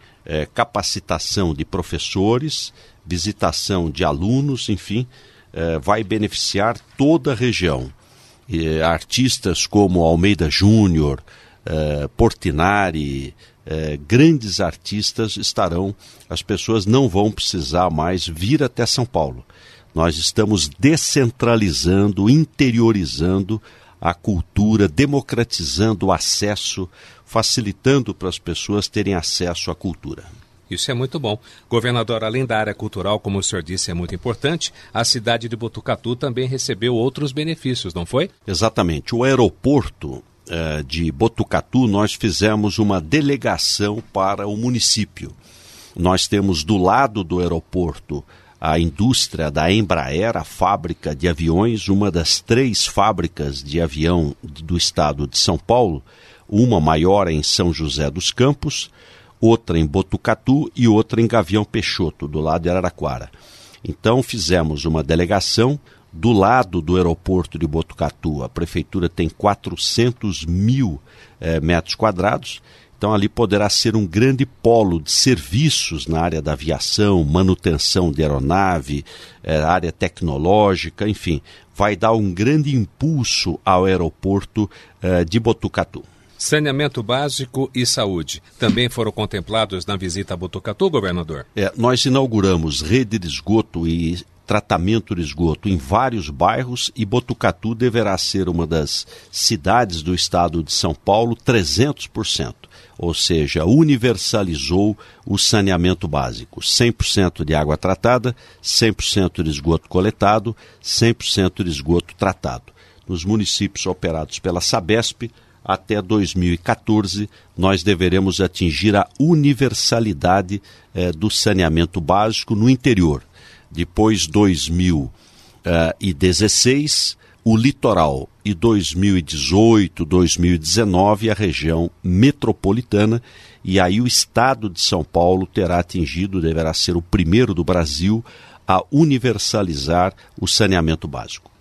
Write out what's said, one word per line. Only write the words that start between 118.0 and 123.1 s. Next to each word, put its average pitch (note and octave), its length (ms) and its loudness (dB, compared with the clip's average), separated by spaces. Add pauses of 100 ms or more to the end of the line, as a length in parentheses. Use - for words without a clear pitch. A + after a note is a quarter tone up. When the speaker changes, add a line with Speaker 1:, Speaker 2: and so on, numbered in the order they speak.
Speaker 1:
atingir F2+ 540 0
a G2+ 120 2 (120)
universalidade, A2 1400 2 (340)
eh, F2+ 180 -2
do E2+ 180 -2
saneamento E2+ 720 2
básico G#2 540 0
no A2 120 2
interior. G2 560 4 (460)